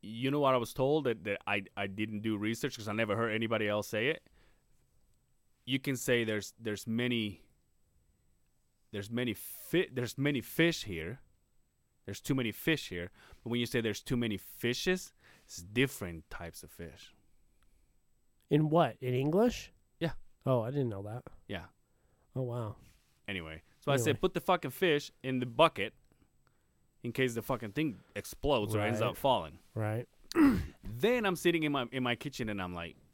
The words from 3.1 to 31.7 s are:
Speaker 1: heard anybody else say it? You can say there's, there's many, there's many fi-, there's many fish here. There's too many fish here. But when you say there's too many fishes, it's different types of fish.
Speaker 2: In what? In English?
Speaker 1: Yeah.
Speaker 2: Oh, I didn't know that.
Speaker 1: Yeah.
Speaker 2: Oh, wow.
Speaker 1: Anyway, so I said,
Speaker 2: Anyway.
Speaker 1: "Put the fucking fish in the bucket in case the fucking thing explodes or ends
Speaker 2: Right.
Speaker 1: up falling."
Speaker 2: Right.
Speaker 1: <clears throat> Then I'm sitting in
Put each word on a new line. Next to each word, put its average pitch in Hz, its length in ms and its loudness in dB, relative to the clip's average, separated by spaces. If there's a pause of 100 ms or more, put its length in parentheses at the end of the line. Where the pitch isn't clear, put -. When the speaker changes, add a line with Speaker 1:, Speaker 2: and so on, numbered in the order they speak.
Speaker 1:
heard 113 160 0
anybody 110 340 0
else 104 220 0
say 110 180 0
it? 160 160 -4 (1400)
You 131 140 0
can 135 180 -4
say 120 260 2
there's, 107 360 -2
there's 107 280 -6
many, 113 540 0 (1500)
there's 101 180 -6
many 120 220 0
fi-, - 580 -2
there's 123 260 -4
many 139 240 2
fish 165 440 0
here. 87 340 -6 (840)
There's - 160 -10
too 143 140 0
many 120 180 0
fish - 360 0
here. 90 200 -6 (340)
But - 60 -8
when 120 100 0
you 120 60 2
say 117 160 0
there's 110 200 -2
too - 140 -2
many 117 220 0
fishes, - 760 -2 (340)
it's - 120 -16
different 98 720 -2
types - 340 -12
of 76 80 -20
fish. - 420 -16 (1400)
Speaker 2:
In 151 200 6
what? 151 320 4
In 127 120 0
English? 160 600 2 (260)
Speaker 1:
Yeah. 165 120 0 (340)
Speaker 2:
Oh, 127 160 4
I 113 100 -4
didn't 139 180 0
know 101 140 -6
that. 110 200 -10 (260)
Speaker 1:
Yeah. 87 160 -6 (680)
Speaker 2:
Oh, 131 80 -2
wow. 120 320 -4 (520)
Speaker 1:
Anyway, 82 340 -6 (200)
so 147 100 0
I 139 60 6
said, 123 140 2
Speaker 2:
Anyway. 120 100 0
Speaker 1:
"Put 185 140 2
the 170 60 -2
fucking 175 300 2
fish 151 400 2 (100)
in 131 180 -2
the 123 60 0
bucket 120 480 2 (1120)
in 120 80 -6
case 127 240 2
the 113 60 -4
fucking 113 320 -4
thing 143 240 0 (180)
explodes 107 580 0
or 107 60 2
ends 107 220 0
Speaker 2:
Right. 107 80 2
Speaker 1:
up 92 80 -6
falling." 95 420 0 (160)
Speaker 2:
Right. 110 320 -2 (260)
Speaker 1:
<clears throat> - 0 - (680)
Then 226 260 2
I'm 185 100 2
sitting 170 280 2
in 151 100 2